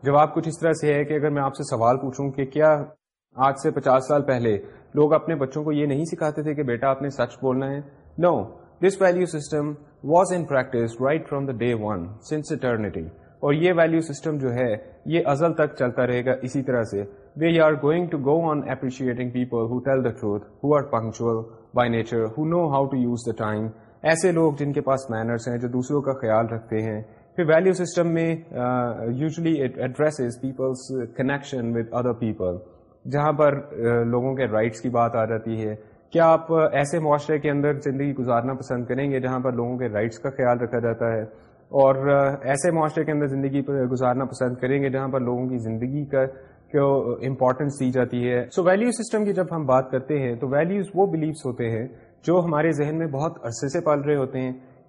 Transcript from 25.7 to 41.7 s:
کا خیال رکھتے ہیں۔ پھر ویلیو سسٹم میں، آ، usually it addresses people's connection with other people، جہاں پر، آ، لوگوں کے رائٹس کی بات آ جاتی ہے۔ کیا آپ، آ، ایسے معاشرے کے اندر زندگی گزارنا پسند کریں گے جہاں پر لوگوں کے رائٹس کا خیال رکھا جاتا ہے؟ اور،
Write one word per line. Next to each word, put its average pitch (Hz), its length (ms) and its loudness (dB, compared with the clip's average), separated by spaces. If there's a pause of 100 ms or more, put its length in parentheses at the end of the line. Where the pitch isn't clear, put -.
کا 131 100 -2
خیال 113 340 2
رکھتے 110 360 -4
ہیں۔ 110 200 -6 (340)
پھر 180 100 0
ویلیو 170 260 6
سسٹم 170 360 -2
میں، 165 280 0 (180)
آ، 123 360 0 (140)
usually 156 560 -2
it 127 140 -2
addresses 131 720 -2
people's 131 540 -4
connection 131 640 -4
with 117 380 -2
other 120 120 -2 (100)
people، 92 340 -2 (540)
جہاں 147 200 2
پر، 143 220 4
آ، 117 480 0
لوگوں 123 320 0
کے 131 120 0
رائٹس 110 340 0
کی 131 80 -4
بات 117 280 2
آ 113 80 2
جاتی 110 440 -4
ہے۔ 107 80 -4 (360)
کیا 165 140 6
آپ، 160 260 4
آ، 160 200 6
ایسے 143 260 0
معاشرے 147 400 2
کے 147 120 0
اندر 143 300 2
زندگی 139 320 -2
گزارنا 127 420 0
پسند 123 300 -6
کریں 131 260 -2
گے 131 100 0
جہاں 127 200 -2
پر 127 120 -2
لوگوں 120 260 -4
کے 123 100 -4
رائٹس 107 300 -2
کا 139 120 -6
خیال 120 300 2
رکھا 120 180 -2
جاتا 113 340 -2
ہے؟ 110 100 -2 (460)
اور، 135 420 4